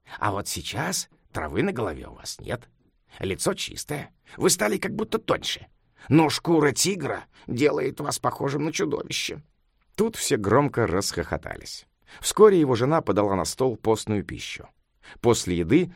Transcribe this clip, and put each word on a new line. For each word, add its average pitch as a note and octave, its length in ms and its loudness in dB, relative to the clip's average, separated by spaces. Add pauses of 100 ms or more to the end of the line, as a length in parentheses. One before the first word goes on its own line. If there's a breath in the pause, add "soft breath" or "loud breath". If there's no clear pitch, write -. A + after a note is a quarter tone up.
(180 loud breath)
А G#2 140 0
вот G2+ 160 -6
сейчас - 600 -6 (240)
травы D#2+ 300 -4
на B2 100 -2
голове D#2+ 340 -6
у - 80 -18
вас - 260 -14
нет. - 280 -10 (500 loud breath)
Лицо F#2+ 360 -4
чистое. - 560 -10 (260 loud breath)
Вы E3 140 2
стали G#3 280 0
как G3 160 -6
будто G#3+ 240 -4
тоньше. - 480 -4 (420 loud breath)
Но D#3 200 6
шкура D3+ 440 2
тигра C#3 520 -2 (220 soft breath)
делает C#3+ 540 0
вас D3 180 -4
похожим C#3 460 -2
на D#3+ 80 -4
чудовище. - 720 -4 (540)
Тут A3+ 200 0
все - 200 0
громко A#2 500 2
расхохотались. - 1000 -4 (340 loud breath)
Вскоре G3 380 8
его C#3 160 4
жена C3+ 260 2
подала G2+ 360 2
на F2 80 0
стол B2+ 320 -2
постную G#2+ 480 -2
пищу. - 440 -12 (520 loud breath)
После G#2+ 380 2
еды A2 380 2